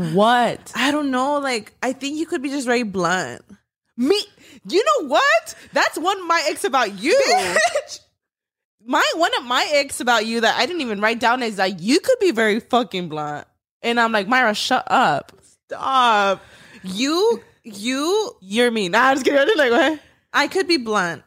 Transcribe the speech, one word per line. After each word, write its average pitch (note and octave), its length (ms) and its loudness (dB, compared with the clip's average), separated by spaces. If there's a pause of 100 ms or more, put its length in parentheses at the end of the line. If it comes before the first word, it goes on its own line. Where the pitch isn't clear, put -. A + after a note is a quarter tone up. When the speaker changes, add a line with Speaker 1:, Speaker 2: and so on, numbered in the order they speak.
(140)
Speaker 1:
what? A3 600 2
Speaker 2:
I B3 160 0
don't D4 200 -2
know. C4+ 280 0
Like, C4 340 -6 (100)
I B3 100 -2
think C#4 260 -8
you D#4+ 80 -4
could E4 160 -6
be C#4+ 60 -6
just C4+ 180 -6
very A#3+ 160 2
blunt. F3+ 600 -2 (540)
Speaker 1:
Me? C#4+ 220 2 (500)
You E4 160 2
know C#5 240 0
what? C#5 460 2 (180)
That's - 260 0
one F#4+ 220 -2
of F4+ 60 -12
my E4 240 0
icks E4 140 -4
about A#3+ 340 0
you. D#4+ 200 2 (100)
Speaker 2:
Bitch. E5 720 0 (840)
Speaker 1:
My, B3+ 200 0 (120)
one E4+ 220 0
of D#4 60 -8
my B3+ 320 -2
icks C#4 240 -2
about A#3 260 2
you A3+ 140 -2
that A3 180 2
I A#3 80 0
didn't E4+ 160 -4
even A3 180 -6
write A3 200 0
down B3+ 220 0
is A3 140 -6
that F#3+ 240 -2
you A#3 200 2
could B4+ 180 2
be F#4 140 2
very A3 280 0
fucking F#3+ 480 -2
blunt. D3 380 -8 (360)
And A#3 180 -2
I'm A3+ 120 2
like, G3+ 160 -2
"Myra, B3 260 2
shut - 360 -2
up." F#3+ 420 2 (340)
Speaker 2:
Stop. A3 760 2 (440)
You, D4 580 0 (220)
you C4+ 760 -4
Speaker 1:
You're A3 300 0
mean. G#3 220 -2
Nah, A#3+ 160 4
I'm C4+ 80 4
just C4 80 -4
kidding. C#4 160 4
I C#4 40 4
didn't G4 140 2
like, C4+ 140 4
what? A#3 280 2 (340)
Speaker 2:
I C#4+ 140 2
could F#4 200 -2
be E4+ 100 2
blunt, G3+ 480 -2